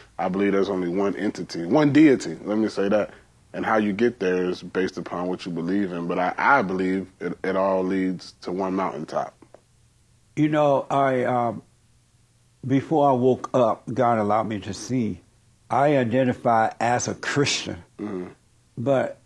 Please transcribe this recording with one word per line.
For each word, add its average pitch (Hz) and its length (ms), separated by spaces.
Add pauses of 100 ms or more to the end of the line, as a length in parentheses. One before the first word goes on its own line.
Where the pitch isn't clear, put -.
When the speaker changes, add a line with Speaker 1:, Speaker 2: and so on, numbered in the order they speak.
(180)
Speaker 1:
I 90 100
believe 98 240
there's 98 160
only 92 200
one 95 280
entity, 92 480
one 147 280
deity, 131 520
let 104 140
me 110 100
say 98 220
that. 104 200 (420)
And 87 140
how 110 120
you 104 140
get 117 280
there 92 280
is 90 140
based 92 340
upon 90 300
what 90 180
you 92 60
believe 87 400
in. 85 160
But 87 140
I, 90 180
I 127 240
believe 95 460 (100)
it, 87 240
it 95 140
all 95 260
leads 92 600
to 90 100
one 95 240
mountaintop. 76 580 (1000)
Speaker 2:
You 151 120
know, 147 400
I, 135 360
um, 120 380 (1000)
before 139 440
I 135 40
woke 123 400
up, 120 300 (100)
God 120 260
allowed 104 280
me 104 140
to 95 140
see. 110 460 (480)
I 143 280
identify 123 720 (100)
as 120 280
a 101 60
Christian, - 680 (160)
Speaker 1:
Mm-hmm. 98 280 (520)
Speaker 2:
but 127 480